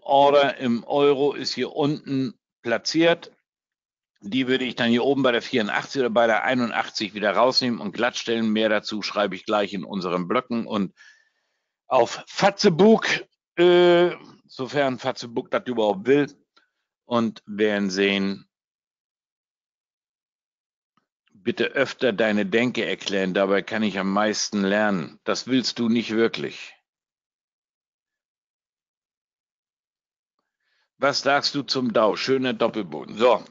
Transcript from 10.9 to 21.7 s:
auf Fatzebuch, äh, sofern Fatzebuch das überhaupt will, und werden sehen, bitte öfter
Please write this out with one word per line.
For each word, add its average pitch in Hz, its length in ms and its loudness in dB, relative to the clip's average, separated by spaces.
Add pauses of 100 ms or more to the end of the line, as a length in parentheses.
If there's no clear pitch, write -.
auf 123 400 0
Fatzebuch, 196 800 4 (500)
äh, 175 560 6 (380)
sofern 131 500 -2
Fatzebuch 123 520 -6
das 113 160 -2
überhaupt 107 420 0
will, 143 280 2 (680)
und 117 420 -2
werden 101 440 0
sehen, 98 580 0 (2750)
bitte 110 360 -4
öfter 127 460 -2